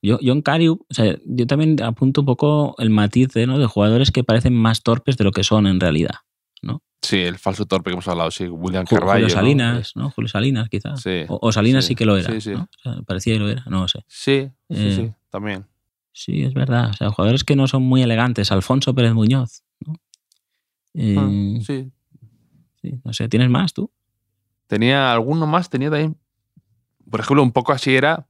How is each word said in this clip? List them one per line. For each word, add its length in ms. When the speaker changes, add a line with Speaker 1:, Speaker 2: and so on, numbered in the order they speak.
Speaker 1:
Yo, 180
yo 140
en 100
Cariu, 460
o 40
sea, 320
yo 220
también 340
apunto 400
un 60
poco 500
el 140
matiz 380
de, 180
¿no? 100
de 80
jugadores 460
que 120
parecen 320
más 280
torpes 340
de 60
lo 80
que 120
son 220
en 140
realidad, 360
¿no? 220
Speaker 2:
Sí, 200
el 180
falso 260
torpe 240
que 40
hemos 140
hablado, 240
sí, 140
William 400
Speaker 1:
Ju-, 40
Speaker 2:
Carvalho, 320
Speaker 1:
Julio 60
Speaker 2:
¿no? 140
Speaker 1:
Salinas, 540
Speaker 2:
Eh, 40
Speaker 1:
¿no? 120
Julio 180
Salinas, 400
quizá. 280
Speaker 2:
sí, 320
Speaker 1:
O, 120
o 100
Salinas 340
Speaker 2:
sí, 40
Speaker 1:
sí 60
que 100
lo 120
era, 140
Speaker 2:
sí, 100
sí. 100
Speaker 1:
¿no? 120
O 200
sea, 240
parecía 280
que 40
lo 100
era, 180
no 140
lo 60
sé. 200
Speaker 2:
Sí, 420
sí, 60
Speaker 1:
Eh, 200
Speaker 2:
sí, 160
también. 340
Speaker 1:
sí, 320
es 100
verdad. 380
O 20
sea, 160
jugadores 340
que 120
no 120
son 160
muy 200
elegantes. 480
Alfonso 420
Pérez 200
Muñoz, 500
¿no? 140
Eh, 240
Speaker 2:
Ah, 480
sí. 260
Speaker 1:
sí, 220
no 100
sé, 160
¿tienes 200
más 240
tú? 180
Speaker 2:
Tenía 460
alguno 340
más, 220
tenía 200
también, 280
por 100
ejemplo, 240
un 80
poco 200
así 240
era 340